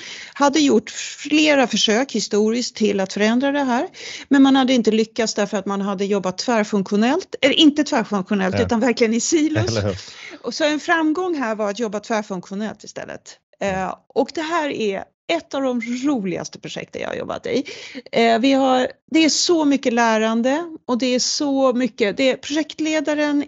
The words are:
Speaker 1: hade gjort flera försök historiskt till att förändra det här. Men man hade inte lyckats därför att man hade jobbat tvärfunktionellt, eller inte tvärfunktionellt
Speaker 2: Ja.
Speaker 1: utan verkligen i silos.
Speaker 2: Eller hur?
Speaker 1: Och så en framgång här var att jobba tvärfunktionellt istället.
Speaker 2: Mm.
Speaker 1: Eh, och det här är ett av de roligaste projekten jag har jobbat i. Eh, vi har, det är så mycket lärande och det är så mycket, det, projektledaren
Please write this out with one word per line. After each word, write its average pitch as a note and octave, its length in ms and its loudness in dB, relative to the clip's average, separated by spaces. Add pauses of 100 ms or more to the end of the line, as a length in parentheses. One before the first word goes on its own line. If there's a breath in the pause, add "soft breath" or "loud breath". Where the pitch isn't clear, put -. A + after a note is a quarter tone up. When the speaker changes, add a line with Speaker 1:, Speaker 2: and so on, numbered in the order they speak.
(340 loud breath)
Speaker 1:
hade C#4+ 260 2
gjort C4 300 2
flera D4 760 0
försök A3+ 460 0
historiskt A3 640 -2
till G3+ 240 0
att F#3+ 120 -4
förändra A#3+ 400 2
det C#4+ 120 0
här. C4 240 0 (400 loud breath)
Men C#4 140 6
man C4+ 140 8
hade C4 160 4
inte A#3 180 4
lyckats A3 440 0
därför G#3 220 -2
att F#3+ 100 -4
man G3 140 -2
hade G3 240 -2
jobbat F#3 340 -2
tvärfunktionellt, G#3+ 1000 0
eller C4+ 140 4
inte D4 300 6
tvärfunktionellt G3+ 760 -2
Speaker 2:
Ja. F#2+ 60 4
Speaker 1:
utan A3 160 0
verkligen A#3 340 2
i A#3 60 0
silos. D#4 480 0
Speaker 2:
Eller A2+ 140 0
hur? G2+ 140 -2 (460 loud breath)
Speaker 1:
Och A#3+ 120 -8
så D#4 100 -2
en D4 160 0
framgång E4 540 0
här A#3+ 200 -2
var G#3 160 -2
att G3+ 80 -6
jobba G#3+ 220 -4
tvärfunktionellt G#3 840 -6
istället. - 520 -14 (240)
Speaker 2:
Mm. F#3+ 280 -4
Speaker 1:
Eh, - 60 -8 (200)
och C4+ 200 0
det E4+ 80 -4
här D#4 280 -2
är G3+ 340 -4 (280)
ett D#4+ 220 -4
av C#4 80 -2
de B3 180 0 (240)
roligaste G3 540 -2
projekten - 440 -10
jag - 60 -6
har - 60 -6
jobbat - 320 -8
i. - 180 -2 (480 loud breath)
Eh, A3+ 260 4
vi C4+ 140 2
har, C4 360 2 (220)
det D#4+ 140 4
är D4+ 40 4
så D#4+ 360 2
mycket C#4 280 2
lärande A#3 720 2 (220)
och B3 120 -2
det C4 160 0
är B3+ 40 2
så C4+ 540 0
mycket, A#3+ 440 0
det, C4 200 2
projektledaren D4+ 1120 -2